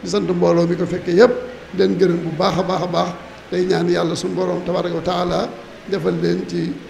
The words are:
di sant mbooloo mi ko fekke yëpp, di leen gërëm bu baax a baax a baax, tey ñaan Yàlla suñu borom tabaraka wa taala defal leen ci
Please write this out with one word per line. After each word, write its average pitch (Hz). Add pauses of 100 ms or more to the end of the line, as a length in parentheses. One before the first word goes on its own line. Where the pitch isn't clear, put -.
di 190
sant 202
mbooloo 170
mi 170
ko 170
fekke 175
yëpp, 214 (420)
di 185
leen 190
gërëm 170
bu 165
baax 170
a 185
baax 175
a 165
baax, 170 (400)
tey 180
ñaan 175
Yàlla 170
suñu 185
borom 180
tabaraka 175
wa 165
taala 180 (400)
defal 90
leen 87
ci 85 (180)